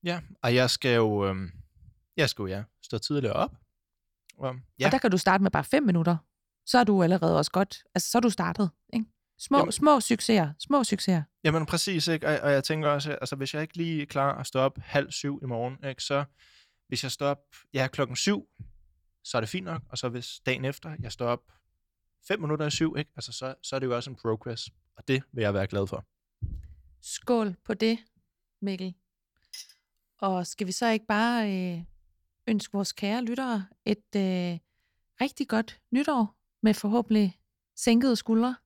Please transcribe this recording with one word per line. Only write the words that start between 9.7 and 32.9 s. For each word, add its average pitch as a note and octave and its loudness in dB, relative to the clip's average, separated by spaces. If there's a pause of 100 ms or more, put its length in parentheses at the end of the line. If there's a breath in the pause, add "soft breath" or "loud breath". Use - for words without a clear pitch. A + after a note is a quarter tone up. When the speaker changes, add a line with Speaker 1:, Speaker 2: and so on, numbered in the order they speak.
Speaker 2:
små D4 6
succeser, G#3 2
små C#4 0
succeser. F#3 0 (220)
Speaker 1:
Jamen D#3 2
præcis, E3 -2
ikke? D#3+ 0
Og, D3+ 2
og C#3+ 2
jeg C3+ 2
tænker D#3 0
også, D3 0
altså, - -6
hvis C3+ -6
jeg D3+ -4
ikke D#3+ -10
lige E3 -2
er D3 -6
klar C#3 0
at C3 -8
stå - -2
op C3+ 2
halv C#3 -2
syv C#3+ -6
i C#3 -8
morgen, B2 -6
ikke? C3 -10
Så C#3+ 0 (640 soft breath)
hvis - -4
jeg C3 -6
står - -4
op, C#3+ 0 (360)
ja, C3 0
klokken B2+ -4
syv, G3+ 0 (760)
så - -6
er - 0
det A2 -6
fint F#3 -6
nok. E3 -8
Og B2+ -12
så C3 -4
hvis A#2+ -12
dagen B2+ -2
efter, D3+ -8
jeg A2+ -8
står B2 -6
op A#2+ -2 (840)
fem G#3+ -2
minutter D3+ -2
i D3 -2
syv, D#3+ 0
ikke? D3+ -8
Altså, B2 -12
så, C3 -10
så - -6
er C3+ -2
det C3 -2
jo A#2+ 0
også A#2+ -6
en B2 -14
progress. A2+ -4 (260)
Og - -20
det C3+ 2 (100)
vil A#2+ -4
jeg G2+ 2
være G2 0
glad G2 -2
for. - -8 (1000)
Speaker 2:
Skål A3 -2 (100)
på A3 -2
det, A3+ 2 (640)
Mikkel. F#3 -6 (1300 loud breath)
Og F#3 -2
skal - -6
vi F#3 -6
så A#3 0
ikke A3 0
bare, A3 0
øh, F3+ -4 (640)
ønske G#3+ 0
vores G3 -2